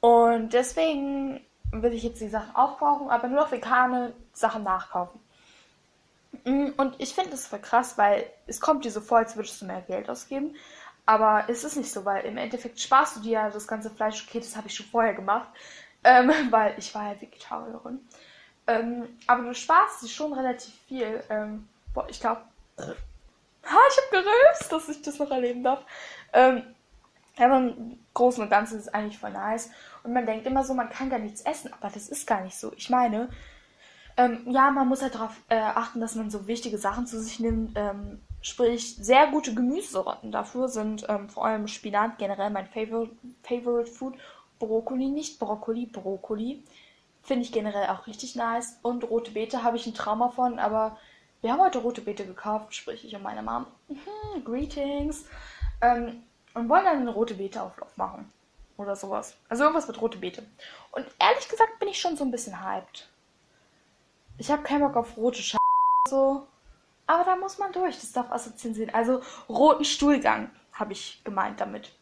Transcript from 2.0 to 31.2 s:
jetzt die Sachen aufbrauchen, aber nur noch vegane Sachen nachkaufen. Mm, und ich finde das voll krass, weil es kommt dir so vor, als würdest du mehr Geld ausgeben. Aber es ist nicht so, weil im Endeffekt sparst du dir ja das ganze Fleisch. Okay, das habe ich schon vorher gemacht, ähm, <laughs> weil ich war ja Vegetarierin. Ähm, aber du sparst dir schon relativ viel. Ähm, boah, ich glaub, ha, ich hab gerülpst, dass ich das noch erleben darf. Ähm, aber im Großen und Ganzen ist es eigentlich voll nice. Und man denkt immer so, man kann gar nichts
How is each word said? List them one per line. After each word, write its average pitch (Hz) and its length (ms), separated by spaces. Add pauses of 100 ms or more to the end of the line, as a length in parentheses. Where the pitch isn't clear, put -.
jetzt 233 180
die 214 80
Sachen 214 280
aufbrauchen, 285 540
aber 240 180
nur 277 140
noch 302 100
vegane 247 600 (200)
Sachen 220 320
nachkaufen. 185 560 (1200)
Mm, 277 320
und 269 220
ich - 160
finde 370 160
das 269 160
voll 208 140
krass, - 380
weil 202 260 (220)
es - 140
kommt 294 240
dir 233 60
so 214 100
vor, 226 180
als 226 180
würdest 208 240
du 202 60
mehr 185 160
Geld 190 260
ausgeben. 277 480 (480)
Aber 214 440
es 240 160
ist 302 120
nicht - 160
so, 196 120
weil 196 200
im 214 140
Endeffekt 240 420
sparst 269 360
du 220 40
dir 220 120
ja 214 180
das 208 180
ganze 214 220
Fleisch. 214 360
Okay, 233 140
das 233 160
habe 214 120
ich - 60
schon 208 120
vorher 226 280
gemacht, 196 340 (560)
ähm, 254 260 (100)
<laughs> 254 100
weil 220 280
ich - 160
war 208 180
ja 208 80
Vegetarierin. 233 800 (680)
Ähm, 233 420 (180)
aber 247 180
du 240 100
sparst 359 480
dir 233 60
schon 302 240
relativ 262 420 (140)
viel. 220 420
Ähm, 214 380 (260)
boah, - 140
ich - 120
glaub, 233 180 (400)
ha, - 60 (1080)
ich 539 60
hab 539 140
gerülpst, 466 640
dass 320 160
ich 294 140
das 294 160
noch 285 120
erleben 247 320
darf. 262 180 (520)
Ähm, 254 300 (760)
aber 262 200
im 247 400 (160)
Großen 247 280
und 208 80
Ganzen 220 280
ist 208 100
es - 60
eigentlich 214 240
voll 208 140
nice. 214 380 (340)
Und 233 80
man 240 140
denkt 220 200
immer 262 180
so, 262 100
man 233 160
kann 262 200
gar 254 80
nichts 214 240